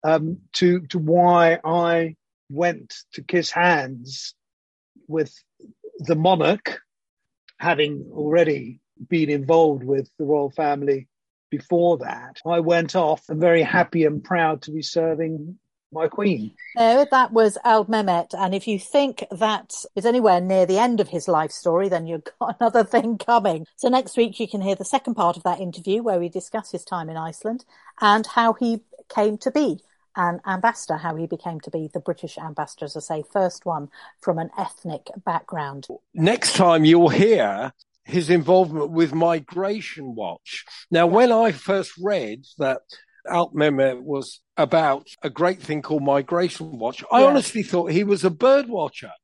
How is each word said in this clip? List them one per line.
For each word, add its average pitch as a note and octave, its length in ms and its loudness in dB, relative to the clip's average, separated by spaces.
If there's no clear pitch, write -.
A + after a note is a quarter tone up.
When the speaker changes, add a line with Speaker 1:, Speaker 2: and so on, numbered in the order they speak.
Speaker 1:
um, D#3+ 360 0
to, F3+ 340 2
to F3+ 120 -4
why E3+ 640 4
I E3 520 0
went C#3 440 -4
to - 100 -14
kiss E3+ 280 -2
hands C3+ 800 -2
with D3+ 260 -4
the D#3+ 160 0
monarch, E3+ 640 0
having D3 520 -2
already D3 680 0
been D#3+ 200 0
involved D3 540 2
with C#3 340 -2
the D#3 80 -6
royal C#3+ 260 0
family C#3+ 560 -2
before E3+ 500 0
that. - 460 -12
I E3+ 140 0
went E3+ 360 0
off D#3 340 0
and D#3 100 -6
very E3+ 240 6
happy E3+ 420 0
and D3+ 180 -2
proud D#3+ 400 -2
to D#3 80 -14
be D#3 100 -8
serving D#3+ 760 -4
my D#3+ 160 -4
queen. D3+ 480 -4
Speaker 2:
So A#3+ 360 4
that B3+ 200 2
was A3 320 4
Al A3 220 4
Mehmet. G3 500 -2
And F#3 200 -2
if F#3+ 120 -6
you G#3 120 -2
think C#4 500 -2
that G#3 440 -4
is G3 120 -4
anywhere A3 340 4
near F#3 240 2
the F#3+ 140 2
end A#3+ 200 2
of G3+ 100 0
his E3 180 -6
life D#3 240 0
story, F3+ 360 0
then E3 200 -2
you've E3 160 -8
got - 180 -6
<laughs> - 20 -20
another A#3 240 4
thing A3+ 360 0
coming. G3 560 0
So B3 140 -2
next B3+ 280 0
week A#3 220 0
you A3 80 -4
can G3+ 140 -6
hear G3 140 -2
the F#3+ 100 -14
second C4 280 -2
part F3 240 0
of E3 60 -20
that F3+ 160 -2
interview F#3+ 420 -4
where G#3 180 -2
we F3 100 -4
discuss F#3+ 420 -10
his F3 120 -10
time E3 260 -8
in D#3+ 80 -10
Iceland E3 460 -8
and G#3+ 240 4
how A3+ 280 2
he A3+ 280 -2
came G#3+ 260 0
to C4 120 -4
be C#4 300 0
an F3 320 -2
ambassador, F#3+ 500 -2
how D#3+ 180 -6
he E3 120 -6
became E3 320 -8
to - 120 -18
be D#3+ 220 -6
the F3 60 -6
British - 380 -8
ambassador, D#3 480 -10
as C#3+ 120 -12
I - 20 -10
say, D3+ 320 -8
first F#3 340 -2
one D3+ 240 -6
from E3+ 180 -2
an E3 180 -6
ethnic F3 500 -10
background. D3 640 -8
Speaker 3:
Next F#3+ 400 0
time E3+ 300 6
you'll E3+ 240 8
hear C3+ 640 2
his D#3+ 240 -4
involvement E3 640 2
with E3 220 2
Migration E3 1000 -4
Watch. - 500 -12
Now, E3+ 160 4
when A#3 240 4
I A3+ 200 4
first F#3 480 -4
read C#3 460 -4
that C3+ 240 -2
Alt E3+ 260 -2
Mehmet C3+ 480 2
was C#3 380 -8
about D3 500 0
a D3+ 80 -4
great F3 320 -2
thing D3+ 180 -6
called D3 220 -4
Migration D3+ 760 -2
Watch, A#2 340 -8
I A#3+ 100 6
Speaker 2:
Yeah. C4+ 60 8
Speaker 3:
honestly C4 360 2
thought F3 280 -2
he G#3 120 2
was G3 200 0
a F#3 60 4
bird B3+ 380 2
watcher. D#3+ 420 -8